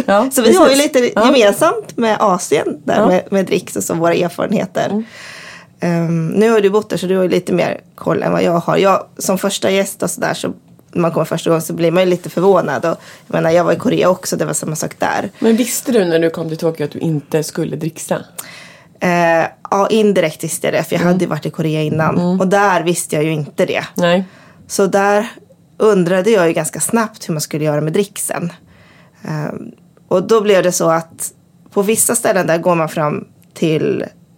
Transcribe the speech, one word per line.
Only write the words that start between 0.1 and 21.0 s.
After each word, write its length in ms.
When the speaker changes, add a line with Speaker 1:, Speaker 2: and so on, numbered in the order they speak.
Speaker 2:
<laughs> 20
Så 100
vi 140
har 120
ju 80
Speaker 1:
precis. 180
Speaker 2:
lite 200
Speaker 1:
Ja. 120
Speaker 2:
gemensamt 720
med 240
Asien 640
där 160
Speaker 1:
Ja. 60
Speaker 2:
med, 240
med 160
dricks 300
och 80
så, 100
våra 200
erfarenheter. 760
Speaker 1:
Mm. 140
Speaker 2:
Ehm, 480
nu 220
har 100
du 100
bott 200
där, 60
så 100
du 100
har 60
ju 60
lite 240
mer 280
koll 280
än 100
vad 100
jag 100
har. 240
Jag, 300
som 200
första 320
gäst 320
och 80
sådär, 240
så 180
när 100
man 100
kommer 120
första 260
gången 120
så 100
blir 180
man 120
ju 80
lite 200
förvånad. 540
Och, 120
jag 80
menar, 160
jag 140
var 80
i 40
Korea 340
också, 260
det 80
var 80
samma 240
sak 220
där. 400
Speaker 1:
Men 180
visste 360
du 120
när 140
du 120
kom 180
till 100
Tokyo 260
att 80
du 60
inte 440
skulle 340
dricksa? 440
Speaker 2:
Eh, 460
ja, 200
indirekt 540
visste 220
jag 80
det, 100
för 100
jag 80